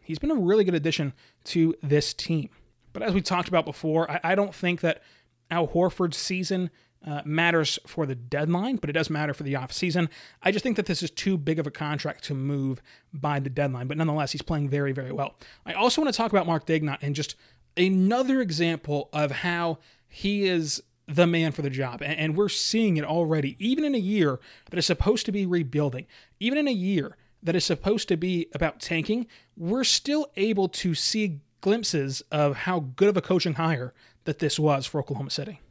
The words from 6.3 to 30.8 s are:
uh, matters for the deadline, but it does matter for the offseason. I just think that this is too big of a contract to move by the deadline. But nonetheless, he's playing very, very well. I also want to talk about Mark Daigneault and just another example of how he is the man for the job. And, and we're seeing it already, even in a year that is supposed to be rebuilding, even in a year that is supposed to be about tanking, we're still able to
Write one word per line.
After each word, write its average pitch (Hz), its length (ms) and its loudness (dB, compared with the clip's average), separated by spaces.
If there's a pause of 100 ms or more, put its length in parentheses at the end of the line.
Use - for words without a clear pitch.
uh, 147 180 -6
matters 160 640 2
for 165 180 -4
the 131 100 -4
deadline, 156 600 -2
but 151 140 -4
it 147 40 -6
does 160 160 0
matter 151 240 -2
for 151 100 -8
the 139 100 -4
offseason. 165 560 0 (320)
I - 100 2
just - 120 -2
think 240 120 0
that 208 120 -2
this 170 140 -2
is 175 80 -4
too - 280 -2
big 156 220 -2
of 151 60 -2
a 147 60 -6
contract 147 540 -6
to - 80 -6
move 135 480 -2 (320)
by 147 260 -2
the 135 100 -4
deadline. 131 380 -2
But 147 100 -4
nonetheless, 151 360 0
he's 147 80 -6
playing 147 260 -2
very, 139 240 0
very 131 200 -6
well. 139 240 -4 (300)
I - 80 -6
also 233 280 2
want 285 120 2
to - 40 -2
talk 226 140 0
about 190 140 4
Mark 165 200 0
Daigneault 151 360 0
and 143 140 -2
just 151 200 -6 (420)
another 202 640 4
example 160 720 -2
of 151 180 0
how 170 460 -2 (300)
he 202 380 -2
is 170 380 0 (240)
the 160 180 6
man 165 260 2
for 147 100 -6
the 143 80 -2
job. 127 320 -4
And, 151 180 -4
and 156 160 0
we're 202 140 2
seeing 214 480 2
it 147 80 -2
already, 156 540 0
even 262 260 0
in 285 100 0
a 233 40 2
year 180 400 2 (300)
that 170 80 -4
is 175 80 0
supposed 190 420 2
to 220 40 -2
be 196 140 0
rebuilding, 147 600 0 (340)
even 240 180 0
in 302 100 2
a 269 40 2
year 185 440 0 (260)
that 170 140 0
is 175 80 2
supposed 190 460 0
to 170 80 4
be 175 360 0
about - 280 -2
tanking, 208 440 -2 (300)
we're 214 300 -2
still 294 500 2
able 196 320 2
to 180 260 -2